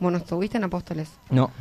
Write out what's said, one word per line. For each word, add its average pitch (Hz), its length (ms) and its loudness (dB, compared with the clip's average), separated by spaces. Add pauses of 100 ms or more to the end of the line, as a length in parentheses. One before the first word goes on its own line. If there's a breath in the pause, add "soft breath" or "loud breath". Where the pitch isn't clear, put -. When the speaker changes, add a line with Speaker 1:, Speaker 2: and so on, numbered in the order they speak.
Speaker 1:
Bueno, 180 160 2
¿estuviste 180 400 -2
en 214 80 0
Apóstoles? 170 460 -6 (180)
Speaker 2:
No. 131 220 4 (100)